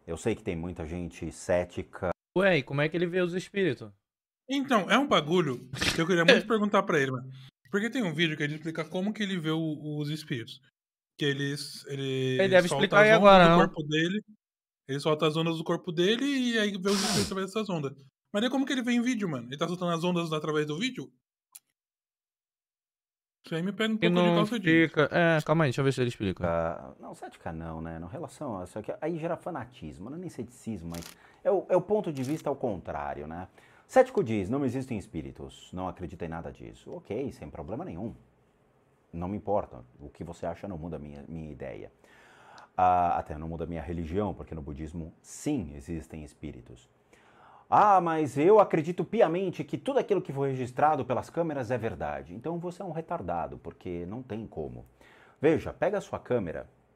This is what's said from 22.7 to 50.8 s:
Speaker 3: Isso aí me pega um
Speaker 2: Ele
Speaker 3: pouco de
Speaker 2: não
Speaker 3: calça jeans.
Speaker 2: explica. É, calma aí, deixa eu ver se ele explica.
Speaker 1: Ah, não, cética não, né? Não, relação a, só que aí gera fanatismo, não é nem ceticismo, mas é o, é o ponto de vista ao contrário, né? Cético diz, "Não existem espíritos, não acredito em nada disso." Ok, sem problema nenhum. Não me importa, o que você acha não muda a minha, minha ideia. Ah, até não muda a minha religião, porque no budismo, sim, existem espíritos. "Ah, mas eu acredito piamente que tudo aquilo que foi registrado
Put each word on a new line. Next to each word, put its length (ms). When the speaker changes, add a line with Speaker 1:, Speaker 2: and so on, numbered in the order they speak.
Speaker 3:
Isso 100
aí 80
me 80
pega 220
um 60
Speaker 2:
Ele 0
Speaker 3:
pouco 20
de 140
Speaker 2:
não 60
Speaker 3:
calça 240
jeans. 300
Speaker 2:
explica. 220
É, 300
calma 220
aí, 60
deixa 120
eu 40
ver 80
se 80
ele 80
explica. 380
Speaker 1:
Ah, 520
não, 160
cética 360
não, 300
né? 180
Não, 80
relação 520
a, 60
só 160
que 200
aí 160
gera 180
fanatismo, 760
não 80
é 20
nem 100
ceticismo, 680
mas 80
é 80
o, 160
é 80
o 60
ponto 320
de 100
vista 260
ao 60
contrário, 720
né? 200
Cético 360
diz, 260
"Não 140
existem 340
espíritos, 760
não 140
acredito 360
em 60
nada 220
disso." 420
Ok, 400
sem 160
problema 340
nenhum. 320
Não 160
me 80
importa, 480
o 100
que 140
você 220
acha 220
não 100
muda 180
a 40
minha, 280
minha 240
ideia. 400
Ah, 400
até 200
não 120
muda 160
a 20
minha 140
religião, 520
porque 220
no 60
budismo, 600
sim, 540
existem 480
espíritos. 640
"Ah, 280
mas 360
eu 220
acredito 460
piamente 580
que 140
tudo 200
aquilo 240
que 120
foi 160
registrado 560